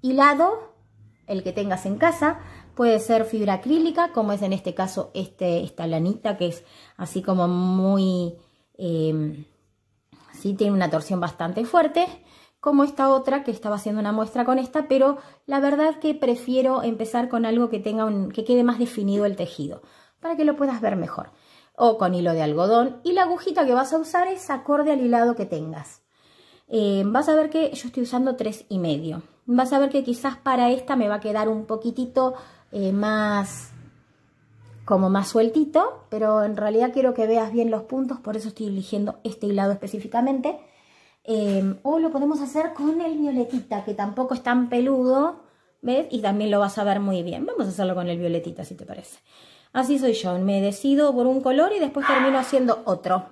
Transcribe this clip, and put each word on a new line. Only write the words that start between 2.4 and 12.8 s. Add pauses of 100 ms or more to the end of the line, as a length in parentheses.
puede
ser
fibra
acrílica,
como
es
en
este
caso
este,
esta
lanita
que
es (320)
así
como
muy, (400)
eh, (840)
sí,
tiene
una
torsión
bastante
fuerte, (580)
como